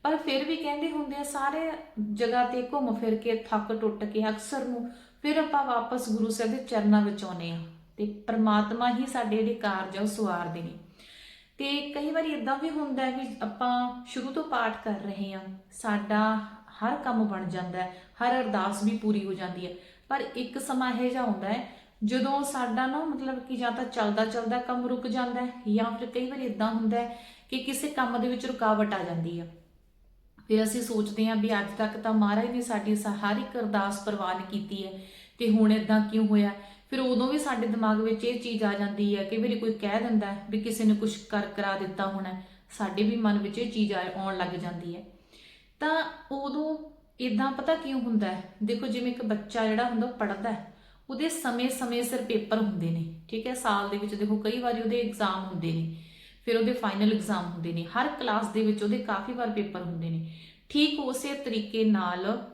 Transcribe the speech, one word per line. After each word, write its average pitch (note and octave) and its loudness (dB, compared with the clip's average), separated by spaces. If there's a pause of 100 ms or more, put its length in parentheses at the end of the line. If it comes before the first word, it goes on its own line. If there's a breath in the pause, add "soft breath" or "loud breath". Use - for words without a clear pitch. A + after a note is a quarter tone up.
ਪਰ D4+ 2
ਫਿਰ C#4 0
ਵੀ D#4 0
ਕਹਿੰਦੇ D4 -2
ਹੁੰਦੇ C#4+ -4
ਆ, C#4+ -6
ਸਾਰੇ C#4+ -2 (420)
ਜਗ੍ਹਾ A#3+ 2
ਤੇ B3 0 (100)
ਘੁੰਮ B3 2
ਫਿਰ A3 2
ਕੇ A3+ 0 (140)
ਥੱਕ G#3+ 0
ਟੁੱਟ G#3+ 0
ਕੇ G#3+ 0
ਅਕਸਰ A#3+ -4
ਨੂੰ A#3+ -4 (320 loud breath)
ਫਿਰ D4+ 2
ਆਪਾਂ C#4+ 2
ਵਾਪਸ A#3+ 0
ਗੁਰੂ A3 2
ਸਾਹਿਬ A3+ 0
ਦੇ C4 -2
ਚਰਨਾਂ G#3 6
ਵਿੱਚ G3+ -2
ਆਉਂਦੇ F3 -6
ਹਾਂ E3 -6 (320)
ਤੇ G#3 -2 (220)
ਪ੍ਰਮਾਤਮਾ A3 4
ਹੀ B3+ 0
ਸਾਡੇ A3 0
ਜਿਹੜੇ A3 2
ਕਾਰਜ F#3+ -2
ਆ G3 -4
ਉਹ G#3+ 2
ਸਵਾਰਦੇ F3 -2
ਨੇ। E3 -8 (840 loud breath)
ਤੇ C#4 -2 (180)
ਕਈ D4 -2
ਵਾਰੀ D#4+ 0
ਇੱਦਾਂ C4+ 0
ਵੀ D#4 -2
ਹੁੰਦਾ C4+ -2
ਹੈ B3+ 0
ਵੀ C4+ -4 (160)
ਆਪਾਂ B3 -2
ਸ਼ੁਰੂ C4 -6
ਤੋਂ D#4 -2
ਪਾਠ A#3 -2
ਕਰ G#3 -2
ਰਹੇ G3 -6
ਹਾਂ, F#3+ -8 (320)
ਸਾਡਾ G#3 0 (560)
ਹਰ B3 0
ਕੰਮ A3+ 2
ਬਣ F#3+ -4
ਜਾਂਦਾ F3+ -4
ਹੈ, F#3 -4 (300 loud breath)
ਹਰ B3 4
ਅਰਦਾਸ G#3 0
ਵੀ A3 4
ਪੂਰੀ G#3 2
ਹੋ F#3+ -4
ਜਾਂਦੀ F3+ -6
ਹੈ, F3+ -8 (340 loud breath)
ਪਰ C4+ 0 (120)
ਇੱਕ B3 -6
ਸਮਾਂ B3+ 0
ਇਹੋ B3 2
ਜਿਹਾ B3+ 0
ਆਉਂਦਾ G3+ 0
ਹੈ A#3+ -2 (360 loud breath)
ਜਦੋਂ C4+ 2
ਸਾਡਾ B3+ 0
ਨਾ, D4 -2
ਮਤਲਬ C4 -4
ਕਿ B3 -6
ਜਾਂ A#3 0
ਤਾਂ A#3+ -2
ਚੱਲਦਾ A3 2
ਚੱਲਦਾ A3+ 0
ਕੰਮ B3 -2
ਰੁਕ B3 -2
ਜਾਂਦਾ B3 0
ਹੈ B3 -2 (160)
ਜਾਂ A3+ 4
ਫਿਰ A#3 -6
ਕਈ B3 -2
ਵਾਰੀ C4 -4
ਇੱਦਾਂ G#3+ 0
ਹੁੰਦਾ A3+ 2
ਹੈ A#3+ -4 (320 loud breath)
ਕਿ C4 -2
ਕਿਸੇ C#4 -4
ਕੰਮ A#3+ 0
ਦੇ B3 2
ਵਿੱਚ B3 -2
ਰੁਕਾਵਟ G#3+ 2
ਆ F3+ -2
ਜਾਂਦੀ E3+ -2
ਹੈ। E3+ -10 (1000)
ਫਿਰ A3 6
ਅਸੀਂ A3 0
ਸੋਚਦੇ G#3+ 0
ਹਾਂ A3+ 2
ਵੀ G#3+ 2
ਅੱਜ G3+ 2 (120)
ਤੱਕ G#3+ 0
ਤਾਂ A3 0
ਮਹਾਰਾਜ G#3+ 4
ਨੇ B3 0
ਸਾਡੀ G#3+ 0
ਸ-, G#3 -2
ਹਰ G#3 0
ਇੱਕ - -6
ਅਰਦਾਸ G3+ 0
ਪ੍ਰਵਾਨ F#3+ -2 (100)
ਕੀਤੀ G3+ -6
ਹੈ F#3+ -10 (460 loud breath)
ਤੇ A#3 2
ਹੁਣ G#3+ 8
ਇੱਦਾਂ G#3+ 4
ਕਿਉਂ A3 4
ਹੋਇਆ? G#3 6 (400 loud breath)
ਫਿਰ C4 0
ਉਦੋਂ B3+ 4
ਵੀ D4 2
ਸਾਡੇ A#3+ 0
ਦਿਮਾਗ G#3+ 4
ਵਿੱਚ A3 2
ਇਹ A#3+ 0
ਚੀਜ਼ A3 0
ਆ G3+ 4
ਜਾਂਦੀ G3+ 2
ਹੈ। G3 0
ਕਈ A3+ -2
ਵਾਰੀ A3 2
ਕੋਈ A3 0
ਕਹਿ G#3 0
ਦਿੰਦਾ A3 2
ਹੈ G3+ -6
ਵੀ G#3+ 0
ਕਿਸੇ A3 -2
ਨੇ G#3+ 8
ਕੁਛ G#3 0 (100)
ਕਰ G3+ 0 (100)
ਕਰਾ G3 0
ਦਿੱਤਾ F#3+ -2
ਹੋਣਾ, F#3+ -4 (360 loud breath)
ਸਾਡੇ G3 -2
ਵੀ A3+ 4
ਮਨ G#3 4
ਵਿੱਚ G3+ -2
ਇਹ A3+ -2
ਚੀਜ਼ G#3 2
ਆ-, F#3 0
ਆਉਣ G3 -4
ਲੱਗ F3+ -2
ਜਾਂਦੀ E3+ -6
ਹੈ। - -14 (760 loud breath)
ਤਾਂ D#4 2 (300)
ਉਦੋਂ D4 -2 (440)
ਇੱਦਾਂ B3+ 2
ਪਤਾ C#4+ 0
ਕਿਉਂ C4+ -2
ਹੁੰਦਾ A3 2
ਹੈ? F#3 -4 (200)
ਦੇਖੋ, A#3 0
ਜਿਵੇਂ A#3+ 0
ਇੱਕ A#3+ -6
ਬੱਚਾ G#3+ 0
ਜਿਹੜਾ A3+ 2
ਹੁੰਦਾ A3+ 2
ਉਹ B3 -4
ਪੜ੍ਹਦਾ G3+ -2
ਹੈ, - -8 (380 loud breath)
ਉਹਦੇ C#4 0
ਸਮੇਂ-ਸਮੇਂ A#3+ 0
ਸਿਰ A#3+ -2
ਪੇਪਰ G#3+ 0
ਹੁੰਦੇ F3 2
ਨੇ, E3 0 (240)
ਠੀਕ A3+ -4
ਹੈ? B3+ -2
ਸਾਲ G3+ 0
ਦੇ G3+ -2
ਵਿੱਚ G#3 -2
ਦੇਖੋ G#3 2
ਕਈ A3 0
ਵਾਰੀ A#3+ 0
ਉਹਦੇ A3+ 2
ਐਗਜ਼ਾਮ G3 -2
ਹੁੰਦੇ E3 -2
ਨੇ, E3 -2 (480 loud breath)
ਫਿਰ A3+ 2
ਉਹਦੇ A3+ 2
ਫਾਈਨਲ G#3+ 2
ਐਗਜ਼ਾਮ F#3+ 0
ਹੁੰਦੇ E3+ -6
ਨੇ, E3 -4
ਹਰ C4 -2 (100)
ਕਲਾਸ A3 0
ਦੇ A3 0
ਵਿੱਚ G#3 2
ਉਹਦੇ G#3 2
ਕਾਫੀ G#3 -4
ਵਾਰ A#3+ -2
ਪੇਪਰ G3+ -4
ਹੁੰਦੇ E3 -4
ਨੇ। E3 -2 (400 loud breath)
ਠੀਕ D4 2
ਉਸੇ C4 -4
ਤਰੀਕੇ A3 -2
ਨਾਲ F#3 2 (280)